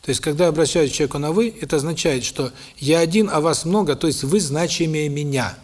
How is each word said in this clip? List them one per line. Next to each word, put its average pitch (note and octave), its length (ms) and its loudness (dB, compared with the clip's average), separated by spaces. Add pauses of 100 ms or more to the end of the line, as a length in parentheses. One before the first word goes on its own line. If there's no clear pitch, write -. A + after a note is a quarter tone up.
То - 60 -6
есть, C3 120 -2
когда D#3 220 0
я F3 60 6
обращаюсь D3+ 420 2
к - 20 -6
человеку D3 240 -2
на D3 140 -2
«вы», A3 200 2 (100)
это D#3+ 160 -2
означает, D3 460 0
что - 280 -4 (260)
я D3+ 220 2
один, F#3 320 2
а D#3+ 80 2
вас D#3 260 0
много, E3+ 300 2
то E3 120 -2
есть D3+ 160 -2
вы D3+ 160 2
значимее D#3 720 -2
меня. C#3 540 -2